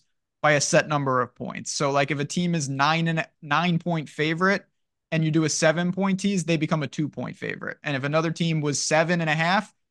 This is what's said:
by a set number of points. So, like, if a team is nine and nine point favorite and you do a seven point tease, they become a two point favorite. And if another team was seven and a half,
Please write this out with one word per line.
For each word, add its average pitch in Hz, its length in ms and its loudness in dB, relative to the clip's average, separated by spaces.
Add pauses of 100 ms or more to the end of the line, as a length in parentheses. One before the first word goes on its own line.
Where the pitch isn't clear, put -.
(400)
by 151 120 4
a 147 100 4
set 151 260 4
number 139 320 0
of 120 140 -2
points. 120 380 -10
So, - 180 -2
like, 139 220 2
if 143 80 -2
a 143 60 -4
team 175 280 -2
is 143 160 -2
nine 156 380 2
and 160 200 -2 (140)
nine 165 380 0
point 165 280 -4
favorite 170 600 0 (440)
and 160 140 2
you 160 60 2
do 156 140 2
a 151 40 0
seven 165 420 2
point 190 280 0
tease, 202 240 0
they 165 140 0
become 156 260 -2
a 131 40 -4
two 147 220 -4
point 120 260 -8
favorite. - 480 -8
And 147 120 -4
if 127 80 -4
another 160 260 0
team 165 320 -2
was 147 180 -2
seven 165 400 2
and 160 120 0
a - 20 0
half, 175 400 0 (180)